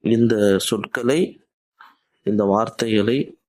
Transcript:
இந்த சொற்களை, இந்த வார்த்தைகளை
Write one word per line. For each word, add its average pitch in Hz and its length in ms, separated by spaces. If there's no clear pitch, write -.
இந்த 113 260
சொற்களை, 120 600
இந்த 104 180
வார்த்தைகளை 110 720